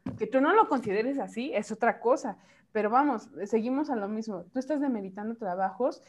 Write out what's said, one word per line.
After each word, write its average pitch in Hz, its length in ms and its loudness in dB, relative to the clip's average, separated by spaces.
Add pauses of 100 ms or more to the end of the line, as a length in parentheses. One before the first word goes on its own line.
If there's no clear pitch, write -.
(180)
Que 214 80 -2
tú 262 160 2
no 320 100 4
lo 427 160 6
consideres 233 500 0
así 220 360 -6
es 208 180 -2
otra 233 260 0
cosa. 254 380 0 (360)
Pero 208 180 0
vamos, 254 400 2 (160)
seguimos 247 420 0
a 269 80 -2
lo 202 100 -4
mismo. 214 460 -6
Tú 254 60 -4
estás 269 240 -2
demeritando 208 520 -4
trabajos 190 760 -2